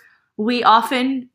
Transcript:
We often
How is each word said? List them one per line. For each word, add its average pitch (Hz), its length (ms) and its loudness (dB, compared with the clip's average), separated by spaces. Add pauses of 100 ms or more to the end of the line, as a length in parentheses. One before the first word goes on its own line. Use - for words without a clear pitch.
(360)
We 240 260 -4
often 254 720 0